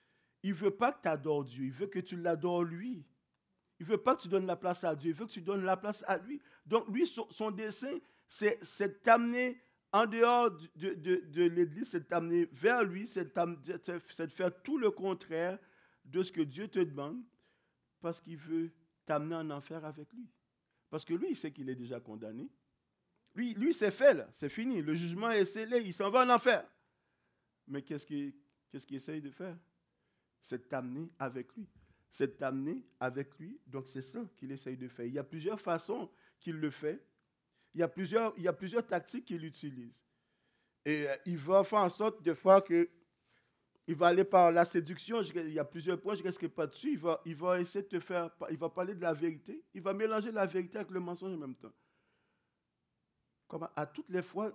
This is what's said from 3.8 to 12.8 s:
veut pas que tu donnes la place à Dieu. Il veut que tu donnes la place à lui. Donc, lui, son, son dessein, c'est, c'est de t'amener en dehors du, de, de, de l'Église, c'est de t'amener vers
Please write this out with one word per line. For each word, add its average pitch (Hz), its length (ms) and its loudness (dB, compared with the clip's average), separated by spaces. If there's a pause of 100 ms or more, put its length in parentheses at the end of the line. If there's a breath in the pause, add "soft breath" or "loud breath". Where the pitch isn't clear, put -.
veut 202 140 2
pas 240 180 4
que - 60 -16
tu 180 60 -12
donnes 190 180 2
la 175 100 0
place 180 280 -2
à 160 120 2
Dieu. 151 140 -2
Il 156 40 -2
veut 220 120 -6
que - 60 -16
tu 185 100 -10
donnes 190 220 -2
la 185 120 4
place 202 300 -6
à 185 100 2
lui. 233 240 -8 (240 soft breath)
Donc, 220 240 2
lui, 247 180 2
son, 226 240 -8
son 214 200 -4
dessein, 220 480 -6 (280 soft breath)
c'est, - 360 0
c'est 202 260 -4
de 202 60 -6
t'amener 233 640 4 (320 soft breath)
en 220 140 6
dehors 233 440 6
du, 165 240 -10
de, 165 200 -4
de, 185 220 0 (100)
de 156 160 0
l'Église, 170 480 2
c'est 170 100 -2
de 147 40 -10
t'amener 170 480 0
vers 220 320 4